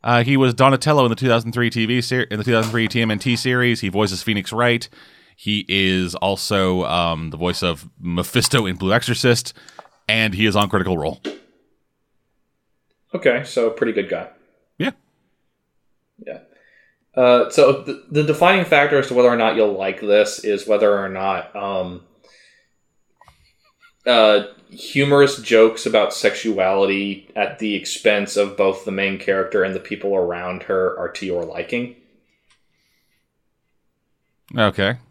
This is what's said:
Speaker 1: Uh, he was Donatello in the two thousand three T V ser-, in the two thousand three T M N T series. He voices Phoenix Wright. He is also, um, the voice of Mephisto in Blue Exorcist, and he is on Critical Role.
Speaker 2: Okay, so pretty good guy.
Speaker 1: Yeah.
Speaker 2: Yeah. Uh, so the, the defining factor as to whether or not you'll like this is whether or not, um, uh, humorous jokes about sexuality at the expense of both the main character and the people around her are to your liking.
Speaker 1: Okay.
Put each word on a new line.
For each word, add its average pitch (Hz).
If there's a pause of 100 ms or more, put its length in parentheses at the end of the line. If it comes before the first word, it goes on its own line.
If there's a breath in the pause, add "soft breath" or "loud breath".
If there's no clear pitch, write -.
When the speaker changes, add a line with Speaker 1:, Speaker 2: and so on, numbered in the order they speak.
Speaker 1:
Uh, 120
he 135
was 127
Donatello 135
in 117
the 113
two 127
thousand 117
three 120
T 113
V 123
ser-, 127
in 104
the 104
two 123
thousand 113
three 113
T 113
M 110
N 104
T 120
series. 123
He 101
voices 95
Phoenix 104
Wright. 120 (460 soft breath)
He 104
is 92
also, 92
um, 82
the 78
voice 87
of 82 (120)
Mephisto 90
in 92
Blue 95
Exorcist, 120 (540 loud breath)
and 110
he 107
is 101
on 101
Critical 92
Role. 76 (1900)
Speaker 2:
Okay, 143
so 113
pretty 113
good 101
guy. 85 (500)
Speaker 1:
Yeah. 233 (1400)
Speaker 2:
Yeah. - (720 soft breath)
Uh, 123
so 139
the, -
the 151
defining 175
factor 147
as 123
to 123
whether 123
or 120
not 110
you'll 107
like 95
this 104
is 101
whether 104
or 95
not, 95
um, 92 (2000 soft breath)
uh, 110 (260)
humorous 139
jokes 113
about 110
sexuality 98
at 101
the 107
expense 101
of 101
both 95
the 104
main 98
character 95
and 95
the 90
people 101
around 90
her 92
are 87
to -
your 87
liking. 87 (2500)
Speaker 1:
Okay. 107 (120)